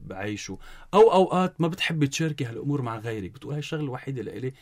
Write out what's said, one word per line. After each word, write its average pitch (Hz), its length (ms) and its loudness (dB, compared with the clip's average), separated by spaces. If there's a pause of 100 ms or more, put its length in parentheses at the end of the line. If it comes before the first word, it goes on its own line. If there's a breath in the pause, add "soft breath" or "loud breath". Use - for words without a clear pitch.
بعيشه، 95 580 -8 (360 loud breath)
أو 214 180 10
أوقات 180 480 4
ما 165 80 2
بتحبي 160 380 0
تشاركي 147 380 -2
هالأمور 131 380 -2
مع 113 160 -4
غيرك، 107 320 -6
بتقول: - 220 -12
"هاي 151 60 -4
الشغلة 151 260 -6
الوحيدة 127 380 -6
لإلي، 123 400 -8